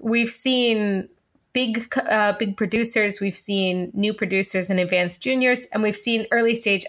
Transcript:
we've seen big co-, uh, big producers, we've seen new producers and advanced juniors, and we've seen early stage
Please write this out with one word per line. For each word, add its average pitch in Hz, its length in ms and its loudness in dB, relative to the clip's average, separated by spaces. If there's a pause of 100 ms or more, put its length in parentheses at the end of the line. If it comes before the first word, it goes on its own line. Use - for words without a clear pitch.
we've 233 260 2
seen 226 800 0 (460)
big 233 360 0
co-, - 120 -2
uh, 208 360 2
big 202 200 -2
producers, 214 640 0
we've 196 120 -2
seen 185 600 -2
new 208 200 0
producers 190 560 -2
and 190 80 2
advanced 180 440 0
juniors, 254 500 0
and 214 100 -2
we've 208 140 0
seen 220 360 -2
early 233 220 4
stage 202 360 0